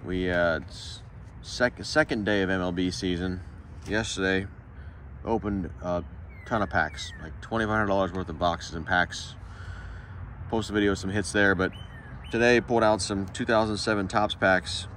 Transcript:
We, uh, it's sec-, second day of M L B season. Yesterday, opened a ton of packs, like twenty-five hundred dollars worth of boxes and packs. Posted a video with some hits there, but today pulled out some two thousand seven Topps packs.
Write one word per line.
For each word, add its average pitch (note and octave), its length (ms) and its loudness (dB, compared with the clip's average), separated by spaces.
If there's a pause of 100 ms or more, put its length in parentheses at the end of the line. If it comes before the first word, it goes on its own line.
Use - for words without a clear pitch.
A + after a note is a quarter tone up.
We, F#2 260 0
uh, F2 280 4
it's - 420 -12 (400)
sec-, - 420 -2
second C3 440 2
day G#2 160 4
of F#2 80 2
M F#2+ 100 2
L F2+ 100 0
B F2+ 200 2
season. F2+ 500 -2 (480)
Yesterday, G2 580 0 (800)
opened G2+ 460 0 (120)
a F2 220 -2 (400)
ton A2+ 160 0
of F#2+ 80 0
packs, - 540 -2
like - 180 -10
twenty-five A2 300 0
hundred G#2+ 160 4
dollars F#2+ 260 2
worth F2+ 160 -4
of D#2+ 100 -6
boxes E2+ 360 0
and E2 100 -6
packs. - 520 0 (1120)
Posted G#2+ 240 -2
a G#2+ 60 4
video G2+ 120 4
with F#2+ 60 0
some G2+ 100 -6
hits G2 240 -2
there, G2+ 220 6
but F2+ 180 2 (580)
today A#2+ 300 8
pulled A#2 240 4
out G#2+ 160 6
some G2 280 -2
two A#2 180 -4
thousand A2 320 4
seven G#2 280 2
Topps G#2 280 0
packs. - 520 2 (100)